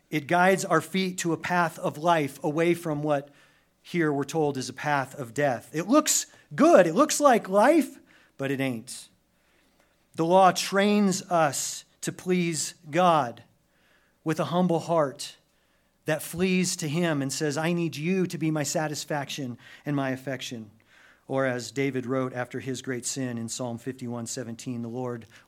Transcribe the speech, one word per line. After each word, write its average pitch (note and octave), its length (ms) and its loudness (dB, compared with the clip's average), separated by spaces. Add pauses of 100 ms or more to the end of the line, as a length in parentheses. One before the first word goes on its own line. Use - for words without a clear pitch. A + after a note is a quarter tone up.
it D3 180 -4
guides F3+ 380 4
our E3 160 4
feet F#3 380 -2
to E3+ 120 0
a D#3 60 0
path E3+ 420 0
of D3 180 -4
life D#3 460 0
away E3 300 2
from D#3 280 -4
what D3 280 0 (520)
here D#3+ 300 0
we're C#3 140 0
told D3 320 -2
is B2+ 100 -6
a A#2+ 60 -10
path C#3+ 440 -2
of A#2 160 -10
death. C3 400 -2
It E3 140 -4
looks D4 380 2 (280)
good. A#3 320 8
It D#3+ 100 0
looks C#4+ 260 2
like C4 260 4
life, A#3+ 500 4 (400)
but C3+ 140 -4
it C3 80 -2
ain't. B2 480 -6 (1080)
The E3 100 0
law F#3 260 8
trains G3 720 2
us - 640 -2 (160)
to - 100 -4
please F3 640 -2 (160)
God D3+ 540 2 (800)
with D#3 140 -2
a E3 60 0
humble E3+ 340 0
heart D3+ 580 -2 (680)
that D3+ 180 -2
flees F#3 540 0
to D#3+ 120 -6
him D#3+ 320 0
and C3+ 100 -4
says, D3 260 -2
"I D#3+ 160 0
need E3 220 -2
you F3 300 0
to F3 140 -8
be D#3 100 0
my D#3 140 -2
satisfaction D3 920 -4 (280)
and D3 100 -2
my C3+ 140 -2
affection." B2+ 640 -8 (560)
Or C3+ 180 0
as B2 260 -4
David B2+ 360 -2
wrote C3 260 -2
after B2 260 -6
his B2+ 220 -8
great B2 240 -8
sin B2+ 320 -6
in A#2 100 -8
Psalm A#2 300 -6
fifty-one A#2+ 480 -8
seventeen, A#2 560 -8
"The A#2 60 -6
Lord A#2+ 400 -8 (200)